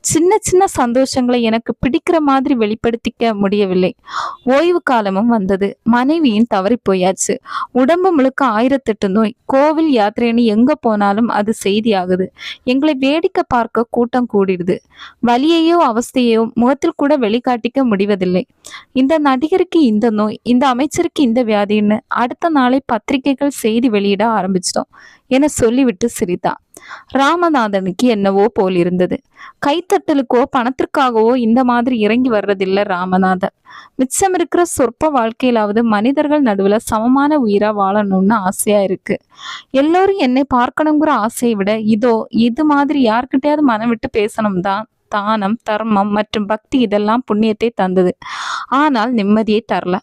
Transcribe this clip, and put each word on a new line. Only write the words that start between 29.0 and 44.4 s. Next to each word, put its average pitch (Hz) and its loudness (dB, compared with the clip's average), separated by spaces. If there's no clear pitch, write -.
கைத்தட்டலுக்கோ 285 0
பணத்திற்காகவோ 247 0
இந்த 233 2
மாதிரி 240 0
இறங்கி 226 0
வர்றதில்ல 196 0
ராமநாதன். 185 0
மிச்சம் 370 0
இருக்கிற 349 0
சொற்ப 294 -2
வாழ்க்கையிலாவது 226 0
மனிதர்கள் 277 0
நடுவுல 202 2
சமமான 269 2
உயிரா 208 2
வாழணும்னு 196 2
ஆசையா 202 0
இருக்கு. 190 -4
எல்லோரும் 359 2
என்னை 269 2
பார்க்கணுங்கிற 302 0
ஆசையை 226 -2
விட 196 -2
இதோ 226 2
இது 233 0
மாதிரி 285 2
யார்கிட்டயாவது 262 0
மனம் 226 -2
விட்டு 233 -4
பேசணும் 208 -2